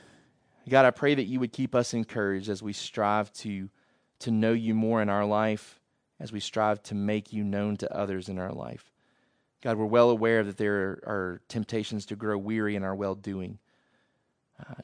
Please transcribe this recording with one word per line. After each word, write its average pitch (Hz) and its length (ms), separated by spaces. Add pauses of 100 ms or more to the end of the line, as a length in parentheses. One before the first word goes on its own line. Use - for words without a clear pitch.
(680)
God, 131 160
I 127 60
pray 143 240
that 135 100
you 127 160
would 120 140
keep 131 200
us 120 200
encouraged 104 560
as 98 120
we 104 120
strive 104 580
to, 98 380 (480)
to - 120
know 110 220
you 113 220
more 110 260
in 104 80
our 101 160
life, 107 560 (400)
as 131 100
we 107 100
strive 107 420
to - 120
make 104 380
you 107 100
known 101 360
to - 180
others 95 320
in 95 100
our 92 140
life. - 400 (720)
God, 113 160
we're 110 80
well 120 240
aware 113 340
that 101 140
there 101 480
are 92 420
temptations 107 580
to 107 100
grow 107 200
weary 104 400
in 98 60
our 95 120
well-doing, 98 640 (1000)
uh, - 260